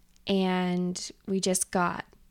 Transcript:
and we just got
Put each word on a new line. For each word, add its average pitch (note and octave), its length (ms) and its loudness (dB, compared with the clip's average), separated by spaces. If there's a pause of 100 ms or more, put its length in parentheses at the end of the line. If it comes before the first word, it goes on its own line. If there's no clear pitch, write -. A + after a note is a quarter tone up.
(260)
and F3+ 840 0 (160)
we F#3+ 140 0
just F#3 300 0
got F3 340 0 (260)